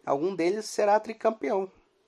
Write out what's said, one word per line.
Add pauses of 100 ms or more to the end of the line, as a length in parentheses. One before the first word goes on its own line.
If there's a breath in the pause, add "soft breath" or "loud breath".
Algum
deles
será
tricampeão. (380)